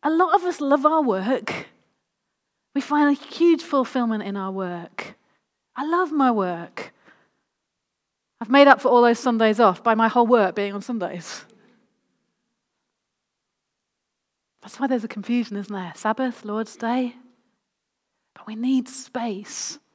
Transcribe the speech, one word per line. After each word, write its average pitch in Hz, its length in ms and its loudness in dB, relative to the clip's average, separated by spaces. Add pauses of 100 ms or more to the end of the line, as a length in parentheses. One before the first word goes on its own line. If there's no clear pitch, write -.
a 302 80 -2
lot 320 240 2
of 359 100 2
us 359 160 -4
love 277 260 2
our 311 160 4
work. 208 680 -4 (1040)
We 277 80 -2
find 294 280 0
a 277 120 0
huge 339 400 2
fulfillment 233 640 -2
in 202 120 -8
our 190 160 -6
work. 175 640 -10 (600)
I 269 100 -8
love 339 260 0
my 269 200 2
work. 180 600 -6 (1500)
I've 220 80 -12
made 277 180 8
up 262 140 8
for 254 80 2
all 240 120 6
those 233 180 4
Sundays 226 420 2
off 190 220 4
by 226 120 4
my 226 140 2
whole 240 180 2
work 214 260 4
being 202 200 -4
on 202 80 -8
Sundays. 185 640 -10 (3250)
That's - 160 -20
why 269 100 -2
there's 247 180 0
a - 20 -8
confusion, 220 480 -4
isn't 202 180 -10
there? 185 220 -10
Sabbath, 240 480 -4
Lord's 220 320 -8
Day. 247 400 -4 (1160)
But - 140 -20
we 220 80 -12
need 254 340 -2
space - 920 -10 (160)